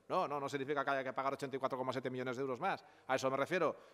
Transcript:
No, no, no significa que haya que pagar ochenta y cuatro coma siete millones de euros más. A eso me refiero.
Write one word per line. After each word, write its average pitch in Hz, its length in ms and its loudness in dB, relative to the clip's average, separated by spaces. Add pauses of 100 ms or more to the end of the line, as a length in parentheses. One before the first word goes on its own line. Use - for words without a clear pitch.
No, 165 220 2
no, 147 100 -2
no 139 80 -2
significa 135 380 0
que 139 60 2
haya 135 120 2
que 127 80 -4
pagar 135 220 0
ochenta 135 240 -2
y - 20 -8
cuatro 131 180 0
coma 127 140 0
siete 131 180 -2
millones 127 280 -2
de 131 40 -2
euros 131 180 -2
más. 170 260 -2 (220)
A 131 80 4
eso 131 140 2
me 131 60 2
refiero. 147 400 2 (180)